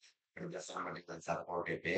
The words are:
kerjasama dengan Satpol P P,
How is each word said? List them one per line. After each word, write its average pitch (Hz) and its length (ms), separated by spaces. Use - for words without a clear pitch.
kerjasama 82 600
dengan 85 260
Satpol 87 460
P - 20
P, - 40